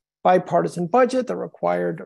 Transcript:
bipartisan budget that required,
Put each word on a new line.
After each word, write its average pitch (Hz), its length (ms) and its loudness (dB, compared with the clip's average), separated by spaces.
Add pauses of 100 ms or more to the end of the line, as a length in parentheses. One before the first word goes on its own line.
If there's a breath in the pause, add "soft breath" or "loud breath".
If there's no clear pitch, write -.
(240)
bipartisan 175 640 2
budget 247 400 2
that 180 120 -6
required, 175 680 -4